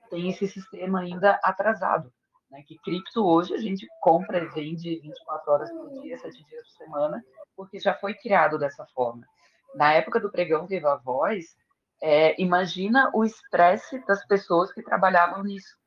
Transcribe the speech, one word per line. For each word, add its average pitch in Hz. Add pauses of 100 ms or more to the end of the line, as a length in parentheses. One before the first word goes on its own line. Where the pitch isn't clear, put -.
tem 175
esse 190
sistema 185
ainda 180
atrasado, 190 (380)
né? 139
Que -
cripto 190
hoje 170
a -
gente 196 (140)
compra 180
e 165
vende 160
vinte 151
e -
quatro 156
horas 151
por 147 (100)
dia, 165
sete -
dias -
por -
semana, 151 (340)
porque 190
já 185
foi 202
criado 165
dessa 143
forma. 120 (480)
Na 147
época 170
do 196
pregão 170
Viva 151
Voz, 160 (440)
é, 156
imagina 185
o 220
estresse 208
das 196
pessoas 185
que -
trabalhavam 185
nisso. 196 (100)